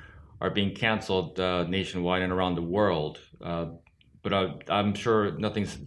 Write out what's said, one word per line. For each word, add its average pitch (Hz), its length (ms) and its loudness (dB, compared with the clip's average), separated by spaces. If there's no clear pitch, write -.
are 95 80 0
being 95 240 0
canceled, 101 680 0
uh, 90 260 2
nationwide 90 540 0
and 92 100 0
around 90 260 2
the 85 60 -2
world. 85 580 0
Uh, 85 260 -4
but 98 120 0
I, 92 180 2
I'm 101 240 2
sure 107 460 2
nothing's 101 480 -2